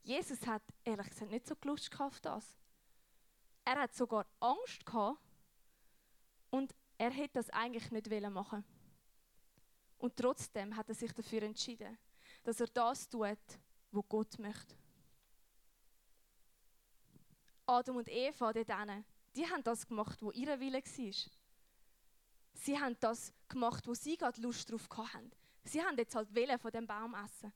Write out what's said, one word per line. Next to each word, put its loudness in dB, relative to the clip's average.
Jesus -2
hat, -2
ehrlich -2
gesagt, -8
nicht -4
so -6
Lust -2
gehabt -2
auf -16
das. -6
Er 4
hat 2
sogar 2
Angst 0
gehabt 2
und 0
er 4
hätte -4
das 2
eigentlich 0
nicht -2
wollen 0
machen. -4
Und -2
trotzdem 0
hat -4
er -4
sich -4
dafür -2
entschieden, -6
dass 0
er 4
das 4
tut, 0
was 0
Gott 0
möchte. -8
Adam 6
und -2
Eva 2
dort 0
hinten, -2
die 0
haben -2
das 2
gemacht, -2
wo -2
ihr 0
Wille 0
war. -4
Sie 2
haben 2
das 2
gemacht, 0
wo 0
sie -2
gerade 0
Lust -4
drauf -6
hatten. -8
Sie 0
haben 2
jetzt 0
halt -2
wollen 4
von -4
dem -4
Baum -4
essen. -10